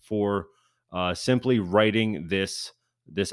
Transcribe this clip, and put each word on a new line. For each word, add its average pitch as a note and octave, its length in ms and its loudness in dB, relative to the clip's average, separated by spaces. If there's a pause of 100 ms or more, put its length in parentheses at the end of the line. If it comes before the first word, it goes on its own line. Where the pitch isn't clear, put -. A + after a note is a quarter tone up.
for, G2+ 460 -2 (460)
uh, F2+ 200 -2
simply B2+ 460 2
writing G#2 720 2
this, F#2+ 440 -4 (340)
this F#2 260 -4